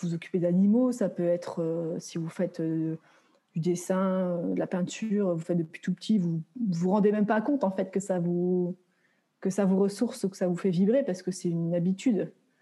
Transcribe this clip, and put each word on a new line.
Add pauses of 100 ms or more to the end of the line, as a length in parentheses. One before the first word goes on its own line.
vous
occuper
d'animaux,
ça
peut
être,
euh,
si
vous
faites,
euh, (580)
du
dessin,
euh,
de
la
peinture,
vous
faites
depuis
tout
petit,
vous, (180)
vous
vous
rendez
même
pas
compte,
en
fait,
que
ça
vous, (640)
que
ça
vous
ressource
ou
que
ça
vous
fait
vibrer
parce
que
c'est
une
habitude. (300)